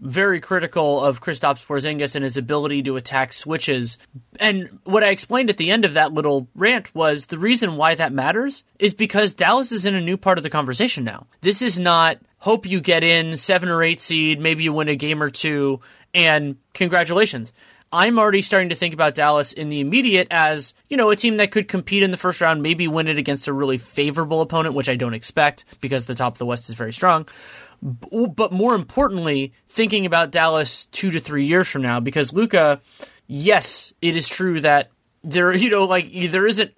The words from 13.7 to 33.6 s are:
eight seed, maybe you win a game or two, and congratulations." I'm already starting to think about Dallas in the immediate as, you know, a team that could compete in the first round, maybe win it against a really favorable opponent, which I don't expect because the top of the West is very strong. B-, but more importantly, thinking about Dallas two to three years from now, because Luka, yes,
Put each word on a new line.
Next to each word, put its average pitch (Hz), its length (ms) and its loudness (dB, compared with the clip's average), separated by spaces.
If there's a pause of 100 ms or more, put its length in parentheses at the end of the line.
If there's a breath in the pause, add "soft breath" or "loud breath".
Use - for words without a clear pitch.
eight 165 180 0
seed, 156 400 0
maybe 160 240 0
you 156 80 0
win 151 160 -2
a 147 80 0
game 151 260 -4
or 147 60 -2
two, 139 540 -2 (320 soft breath)
and 151 420 4 (160)
congratulations." 170 800 0 (420 soft breath)
I'm 220 240 4
already 208 220 4
starting 185 300 0
to 165 40 -2
think 165 200 -4
about 151 200 2
Dallas 147 380 2
in 151 160 -8
the 147 120 -4
immediate 190 500 2
as, 156 420 0 (160)
you 285 80 -4
know, 220 140 4
a 208 60 4
team 220 200 0
that 202 140 2
could 208 180 -2
compete 196 340 0
in 190 80 2
the 180 60 -4
first 180 240 -4
round, 160 220 2
maybe 165 260 0
win 160 180 -2
it 156 120 -2
against 143 300 -4
a 147 40 -4
really 135 240 0
favorable 147 640 -2
opponent, 160 340 -2
which 135 140 -2
I 131 60 0
don't 123 180 -4
expect 147 540 -2 (160 soft breath)
because 131 240 -4
the 127 80 -8
top 123 180 -4
of - 60 -18
the 123 80 -6
West 120 240 -8
is 113 40 -10
very 113 200 -8
strong. 165 340 2 (540 loud breath)
B-, 190 520 -4
but 220 160 -2
more 214 240 2
importantly, 165 800 -2 (160)
thinking 208 380 0
about 165 240 2
Dallas 160 560 0
two - 240 -4
to 165 100 -2
three 147 240 -2
years 175 240 2
from 139 140 -4
now, 120 180 0
because 135 320 -2
Luka, 165 480 2 (460 loud breath)
yes, 165 760 0